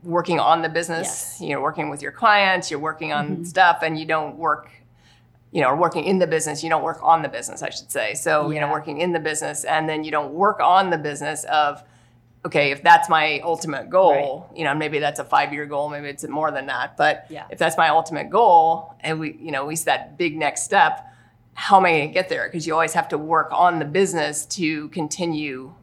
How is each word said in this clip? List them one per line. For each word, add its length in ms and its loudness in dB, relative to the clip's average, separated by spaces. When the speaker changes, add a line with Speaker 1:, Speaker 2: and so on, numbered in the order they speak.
Speaker 1:
working 360 0
on 240 4
the 60 -2
business, 380 -4
Speaker 2:
Yes. 340 -10
Speaker 1:
you 120 -8
know, 80 -2
working 280 -4
with 120 -10
your 100 -8
clients, 600 2
you're 80 -4
working 340 -6
on 160 -2
Speaker 2:
Mm-hmm. 140 -6
Speaker 1:
stuff, 400 4
and 160 -2
you 60 -8
don't 320 -2
work, 340 -2
you 100 0
know, 60 4
or 80 4
working 300 0
in 120 2
the 100 4
business, 360 -2
you 80 -2
don't 120 0
work 200 -6
on 180 4
the 80 -4
business, 320 -10
I 80 -6
should 220 -12
say. 240 -2
So, 340 0
you 100 -4
know, 60 0
Speaker 2:
Yeah. 60 -2
Speaker 1:
working 300 -6
in 120 0
the 60 0
business, 460 -6
and 220 0
then 160 -4
you 60 -8
don't 240 -2
work 260 2
on 300 6
the 80 0
business 460 -6
of, 400 0
"Okay, 260 0
if 120 -8
that's 240 8
my 340 2
ultimate 480 -6
goal," 600 4
Speaker 2:
Right. 80 -18
Speaker 1:
you 80 -6
know, 80 0
maybe 260 -2
that's 200 -2
a 40 -6
five-year 420 0
goal, 220 -4
maybe 220 -10
it's 180 -12
more 240 -4
than 140 -6
that. 320 -6
But 320 0
Speaker 2:
Yeah. 200 -14
Speaker 1:
if 100 -14
that's 180 0
my 100 4
ultimate 420 0
goal, 680 4
and 200 -4
we, 200 -8
you 120 -12
know, 100 -2
at 60 -6
least 180 -6
that 320 -2
big 200 -2
next 260 -2
step, 420 2
how 240 2
am 80 6
I 60 4
gonna 160 2
get 200 -2
there? 220 -4
'Cause 180 -8
you 60 -4
always 220 2
have 140 0
to 80 -4
work 360 0
on 260 4
the 60 -2
business 640 0
to 420 -4
continue 840 -6